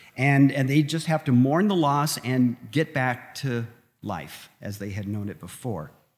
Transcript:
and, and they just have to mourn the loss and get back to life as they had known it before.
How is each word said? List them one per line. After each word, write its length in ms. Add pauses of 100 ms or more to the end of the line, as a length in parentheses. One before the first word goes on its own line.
(160)
and, 360
and 180
they 120
just 220
have 200
to 80
mourn 360
the 80
loss 480
and 320 (140)
get 240
back 420
to 300 (340)
life 480 (140)
as 160
they 100
had 180
known 220
it 100
before. 520 (280)